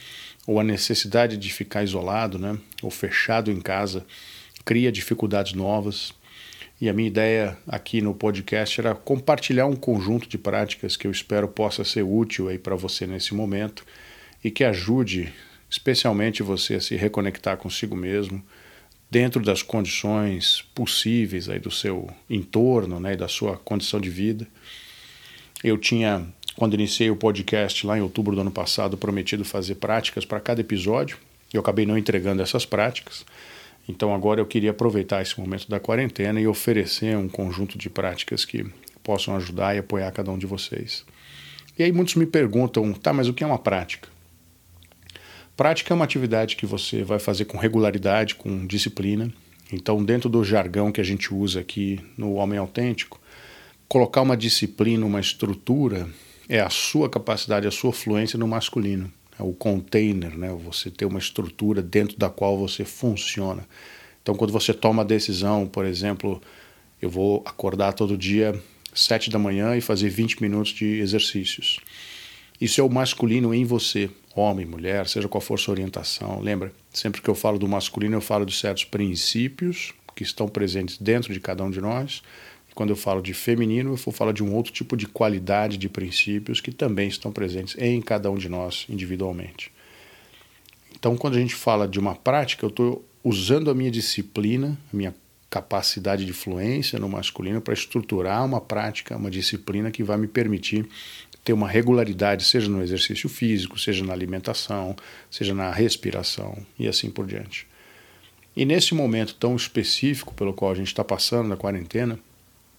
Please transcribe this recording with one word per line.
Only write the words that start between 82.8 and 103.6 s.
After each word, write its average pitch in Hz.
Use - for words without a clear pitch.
eu 104
falo 95
de 92
feminino, 117
eu 127
vou 120
falar 107
de 101
um 101
outro 117
tipo 123
de 104
qualidade 104
de 95
princípios 101
que 123
também 101
estão 98
presentes 95
em 120
cada 104
um 98
de 92
nós 90
individualmente. 92
Então, 117
quando 123
a 123
gente 123
fala 107
de 95
uma 98
prática, 131
eu 107
tô 123
usando 123
a 131
minha 127
disciplina, 113
a 104
minha 95
capacidade 98
de 92
fluência 110
no 101
masculino 101
pra 113
estruturar 107
uma 131
prática, 107
uma 98
disciplina 101
que 110
vai 104
me 107
permitir 107
ter 120
uma 107
regularidade, 104
seja 110
no 98
exercício 92
físico, 107